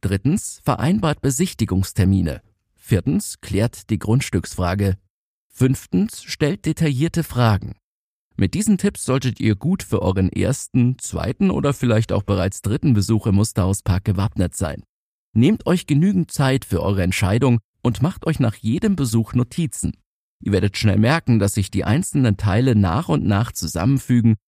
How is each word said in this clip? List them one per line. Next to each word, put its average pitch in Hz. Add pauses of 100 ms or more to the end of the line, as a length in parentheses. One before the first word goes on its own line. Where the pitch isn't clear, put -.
Drittens, 131
vereinbart 175
Besichtigungstermine. 95 (340)
Viertens, -
klärt -
die 107
Grundstücksfrage. 98 (500)
Fünftens, -
stellt -
detaillierte 156
Fragen. 117 (640)
Mit 95
diesen 208
Tipps -
solltet 131
ihr 107
gut 175
für 98
euren 92
ersten, 123
zweiten 104
oder 143
vielleicht 113
auch 95
bereits 95
dritten 107
Besuch 104
im 98
Musterhauspark 98
gewappnet 95
sein. 78 (500)
Nehmt 147
euch 175
genügend 175
Zeit 135
für 85
eure 95
Entscheidung 110 (220)
und 120
macht 165
euch 160
nach 117
jedem 175
Besuch 117
Notizen. - (440)
Ihr 98
werdet 98
schnell 101
merken, 120
dass 101
sich 101
die -
einzelnen 123
Teile 117
nach 104
und 151
nach 104
zusammenfügen 117 (120)